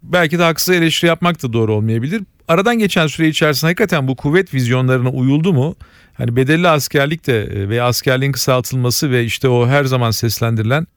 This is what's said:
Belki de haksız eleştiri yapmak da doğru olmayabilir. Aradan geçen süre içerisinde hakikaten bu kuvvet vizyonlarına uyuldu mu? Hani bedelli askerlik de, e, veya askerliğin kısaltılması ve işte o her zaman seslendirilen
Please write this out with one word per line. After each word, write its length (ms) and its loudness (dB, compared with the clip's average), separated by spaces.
Belki 360 0
de 40 2
haksız 320 0
eleştiri 340 2
yapmak 340 0
da 100 -4
doğru 200 0
olmayabilir. 500 -2
Aradan 300 2
geçen 280 0
süre 220 0
içerisinde 400 0
hakikaten 400 0
bu 80 -2
kuvvet 380 0
vizyonlarına 560 0
uyuldu 420 0
mu? 220 0
Hani 200 -2
bedelli 320 2
askerlik 580 0
de, 160 0
e, 260 -6
veya 160 -2
askerliğin 480 0
kısaltılması 760 -2
ve 140 2
işte 240 -2
o 180 4
her 180 2
zaman 260 0
seslendirilen 760 -2